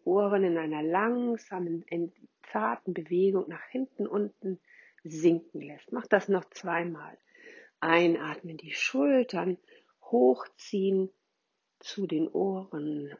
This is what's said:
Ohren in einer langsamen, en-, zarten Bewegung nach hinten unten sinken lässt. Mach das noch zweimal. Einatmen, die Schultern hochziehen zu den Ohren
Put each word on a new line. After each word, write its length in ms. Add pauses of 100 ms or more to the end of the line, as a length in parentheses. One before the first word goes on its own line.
Ohren 400
in 120
einer 280
langsamen, 1040
en-, 240 (400)
zarten 420
Bewegung 540
nach 220
hinten 360
unten 540 (420)
sinken 600
lässt. 280
Mach 160
das 220
noch 220
zweimal. 680 (640)
Einatmen, 760
die 160
Schultern 840 (440)
hochziehen 1080 (720)
zu 260
den 220
Ohren 920